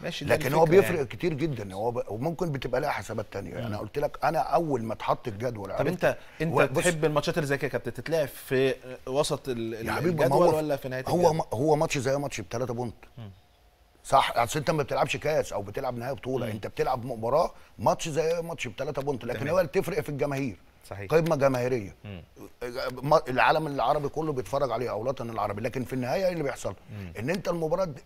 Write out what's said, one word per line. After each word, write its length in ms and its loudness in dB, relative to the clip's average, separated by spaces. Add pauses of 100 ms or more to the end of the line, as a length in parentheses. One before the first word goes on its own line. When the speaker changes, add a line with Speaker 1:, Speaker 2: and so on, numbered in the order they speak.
Speaker 1:
ماشي، 240 -6
ده 100 4
Speaker 2:
لكن 180 6
هو 100 6
Speaker 1:
الفكرة 180 10
Speaker 2:
بيفرق 140 4
Speaker 1:
يعني. 120 0
Speaker 2:
كتير 260 -2
جدًا، 400 -4
هو 180 -2
ب-، 160 -2
وممكن 440 -2
بتبقى 300 -2
لها 80 0
حسابات 420 -4
تانية. 200 -8
Speaker 1:
مم. 140 -6
Speaker 2:
انا 120 -4
قلت 220 -8
لك 240 -2
انا 160 2
اول 440 0
ما 100 -4
اتحط 340 -4
الجدول 420 -6
Speaker 1:
طب 60 -8
Speaker 2:
عرفت 120 0
Speaker 1:
انت، 300 0 (240)
انت 120 0
Speaker 2:
و-، 140 6
بص 160 0
Speaker 1:
تحب 220 2
الماتشات 320 0
اللي 100 0
زي 100 0
كده 100 -2
يا 40 -8
كابتن 220 -4
تتلعب 340 0
في 480 0 (320)
وسط 420 0
ال-، 260 -4
ال-، 120 -8
Speaker 2:
يا 40 -2
حبيبي، 240 0
ما 80 2
Speaker 1:
الجدول 240 6
Speaker 2:
هو 100 6
Speaker 1:
ولا 180 0
في 140 -6
نهاية 180 -6
Speaker 2:
هو 80 2
Speaker 1:
الجدول؟ 200 6
Speaker 2:
ما-، 180 0
هو 220 4
ماتش 220 2
زي 200 2
ماتش 240 -6
بثلاثة 320 -4
بونت. 220 -6 (220)
Speaker 1:
مم. 120 -14 (760)
Speaker 2:
صح، 300 4
اصل 240 0
انت 120 0
ما 120 0
بتلعبش 340 -2
كاس 360 0
او 80 -4
بتلعب 360 -6
نهائي 180 -6
بطولة، 300 -4
Speaker 1:
مم. 60 -4
Speaker 2:
انت 160 -6
بتلعب 380 -2
مباراة 480 0 (260)
ماتش 300 2
زي 320 0
ماتش 260 -8
بثلاثة 340 -6
بونت، 240 -4
لكن 140 -4
Speaker 1:
تمام. 140 -2
Speaker 2:
هو 60 4
اللي 140 2
تفرق 260 0
في 100 -2
الجماهير. 460 -2 (340)
Speaker 1:
صحيح. 220 -8
Speaker 2:
قيمة 240 4
جماهيرية. 600 2 (100)
Speaker 1:
مم. 180 -12 (760)
Speaker 2:
ما-، 280 6
العالم 380 4
العربي 420 0
كله 240 -4
بيتفرج 380 -2
عليها 200 -2
او 100 -2
الوطن 280 -4
العربي، 320 -2
لكن 220 -4
في 100 -8
النهاية 320 0
ايه 80 2
اللي 100 -2
بيحصل؟ 320 -4 (160)
Speaker 1:
مم. 280 -12
Speaker 2:
ان 100 -2
انت 180 -2
المباراة 380 0
د-، 200 -6